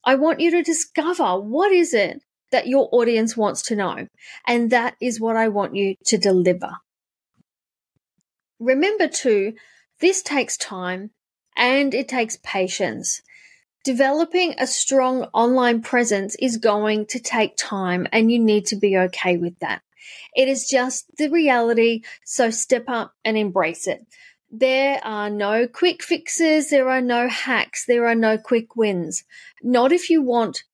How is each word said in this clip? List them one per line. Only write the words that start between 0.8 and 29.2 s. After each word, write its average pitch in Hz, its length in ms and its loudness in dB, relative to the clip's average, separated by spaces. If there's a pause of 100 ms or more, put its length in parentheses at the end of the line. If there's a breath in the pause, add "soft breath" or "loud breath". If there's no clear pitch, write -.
what 294 320 0
is 339 220 2
it 202 260 -2 (320)
that - 140 0
your 262 260 2
audience 226 420 2
wants 214 280 -2
to 214 140 -4
know. 185 320 -4 (380 loud breath)
And 240 260 0
that 247 280 2
is 220 180 -4
what 226 180 -2
I 226 120 2
want 202 260 -2
you 196 200 -2 (100)
to 202 140 0
deliver. 180 580 2 (1800)
Remember 311 480 2
too, 214 460 0 (460 soft breath)
this 370 200 2
takes - 380 -4
time 185 540 -8 (440)
and 269 380 2
it 262 140 -4
takes 240 340 -4
patience. 185 800 -4 (600 soft breath)
Developing 302 760 0
a 262 80 -2
strong 254 680 0
online 240 480 2
presence 220 600 -2
is 240 160 0
going 214 500 0
to 247 140 -8
take - 360 -2
time, 185 560 -4
and 226 200 4
you 240 60 2
need 214 280 2
to 214 100 -4
be 196 200 2
okay 185 400 0
with 175 240 -4
that. - 220 -6 (520 loud breath)
It 262 140 4
is 254 200 -2
just 254 380 -2 (120)
the 302 100 0
reality, 233 760 2 (220 loud breath)
so 233 260 0
step 233 380 -2
up - 260 -6 (100)
and 220 120 0
embrace 180 500 -2
it. - 180 -6 (460 soft breath)
There 262 540 0
are 208 260 -6
no 208 360 0
quick - 360 -2
fixes, 311 680 0
there 269 180 4
are 262 120 0
no 247 280 0
hacks, - 580 -4
there 240 200 2
are 233 80 2
no 220 240 2
quick 226 380 -2
wins. 190 480 -2 (380 loud breath)